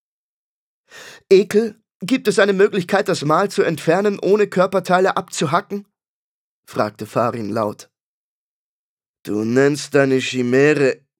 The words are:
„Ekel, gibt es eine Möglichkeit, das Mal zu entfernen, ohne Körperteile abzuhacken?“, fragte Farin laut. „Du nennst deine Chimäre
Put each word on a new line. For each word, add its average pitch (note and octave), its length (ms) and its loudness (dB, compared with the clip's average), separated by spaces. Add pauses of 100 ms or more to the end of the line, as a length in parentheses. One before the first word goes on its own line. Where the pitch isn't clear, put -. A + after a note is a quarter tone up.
(1300)
„Ekel, G3+ 500 2 (200)
gibt A3+ 280 -2
es G3+ 100 0
eine G3+ 140 4
Möglichkeit, F#3+ 560 0
das D3+ 160 -2
Mal F3 260 0
zu - 120 -2
entfernen, F#3 580 0
ohne G3+ 260 2
Körperteile F#3 680 0
abzuhacken?“, F3+ 680 -6 (800)
fragte G#2+ 400 -6
Farin A#2 420 -4
laut. G#2+ 400 -6 (1300)
„Du G#2+ 220 -4
nennst C#3+ 500 0
deine C3+ 240 2
Chimäre C3 840 0 (200)